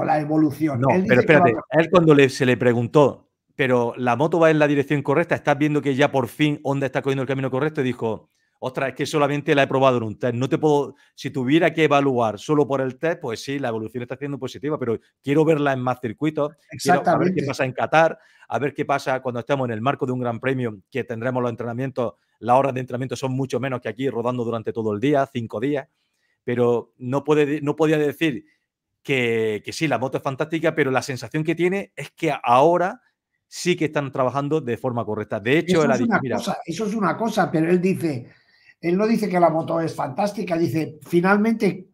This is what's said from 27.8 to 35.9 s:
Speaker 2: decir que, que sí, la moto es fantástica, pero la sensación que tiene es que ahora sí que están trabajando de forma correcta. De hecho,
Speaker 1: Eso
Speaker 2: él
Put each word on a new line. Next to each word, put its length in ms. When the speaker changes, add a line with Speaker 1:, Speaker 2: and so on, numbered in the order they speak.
Speaker 2:
decir 460
que, 640
que 80
sí, 160
la 100
moto 200
es 40
fantástica, 520
pero 180
la 100
sensación 400
que 140
tiene 400
es 160
que 200
ahora 600
sí 280
que 100
están 260
trabajando 480
de 160
forma 280
correcta. 360
De 180
hecho, 200
Speaker 1:
Eso 60
Speaker 2:
él 60